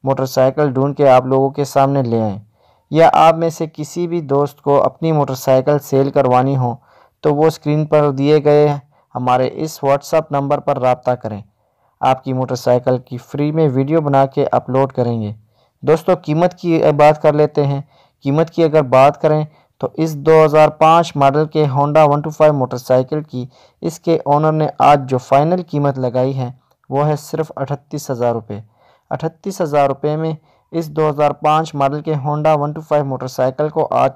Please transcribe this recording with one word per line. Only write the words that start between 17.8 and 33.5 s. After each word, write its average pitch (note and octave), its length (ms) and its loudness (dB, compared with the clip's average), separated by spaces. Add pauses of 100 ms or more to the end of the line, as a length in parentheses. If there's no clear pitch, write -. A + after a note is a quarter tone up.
कीमत D#3 240 0
की E3+ 140 -2
अगर D#3 200 2
बात C3 340 4
करें D3+ 280 0 (360)
तो - 180 -8
इस D#3+ 160 -2
दो D#3 280 4
हज़ार D3+ 280 4
पाँच E3 460 2
मॉडल C#3 300 2
के D3+ 200 0
Honda D3 420 2
वन D3 120 0
टू D#3 100 -8
फ़ाइव D3+ 240 4
मोटरसाइकिल C3 680 -2
की B2+ 240 -10 (340)
इसके E3 460 -4
ओनर D3+ 260 2
ने D#3 160 -2 (120)
आज C#3+ 200 4
जो C3 180 -4
फाइनल D#3 440 0
कीमत C#3+ 360 -4
लगाई B2+ 340 -2
है B2+ 200 -8 (360)
वो C#3 140 -2
है D3+ 140 0
सिर्फ D3+ 340 -8
अठतीस C#3+ 600 -10
हज़ार A#2+ 220 -2
रुपये। G#2+ 300 -10 (480)
अठतीस D#3+ 500 -8
हज़ार D3 260 0
रुपये D3+ 300 -4
में D#3+ 200 -6 (340)
इस E3 180 -6
दो D3+ 200 -2
हज़ार D3 260 0
पाँच D#3 400 -2
मॉडल C#3+ 260 -2
के D#3 160 -4
Honda D3+ 400 0
वन D3 160 -4
टू D#3+ 80 -12
फ़ाइव D3 240 -2
मोटरसाइकिल C3 640 -4